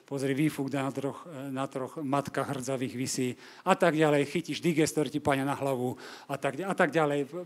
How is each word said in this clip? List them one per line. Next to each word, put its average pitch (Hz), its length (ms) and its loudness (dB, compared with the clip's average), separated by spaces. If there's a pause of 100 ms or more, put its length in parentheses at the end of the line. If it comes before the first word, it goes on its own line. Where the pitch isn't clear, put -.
pozri, 139 240 -2
výfuk 139 400 0
na 135 160 0
troch, 135 400 -4 (240)
na 135 160 -4
troch 131 320 -8
matkách 135 560 -2
hrdzavých 127 400 -4
visí 127 400 -2 (320)
a 185 80 6
tak 165 240 4
ďalej. 147 320 4
Chytíš 143 320 -4
digestor, 151 480 2
ti 147 80 -2
padne 139 240 2
na 139 160 -2
hlavu 123 400 -2 (320)
a 139 80 -4
tak, 139 240 -2
a 190 80 -2
tak 160 240 2
ďalej. 143 320 2 (180)